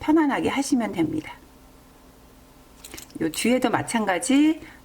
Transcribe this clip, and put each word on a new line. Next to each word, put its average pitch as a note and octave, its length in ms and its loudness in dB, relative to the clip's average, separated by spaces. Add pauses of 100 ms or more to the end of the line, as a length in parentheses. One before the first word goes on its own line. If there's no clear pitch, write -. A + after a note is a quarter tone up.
편안하게 C#4+ 480 2
하시면 A#3+ 420 0
됩니다. D#3+ 420 -2 (1900)
요 D#3 100 -2
뒤에도 B3 400 0
마찬가지, C4 880 2 (240)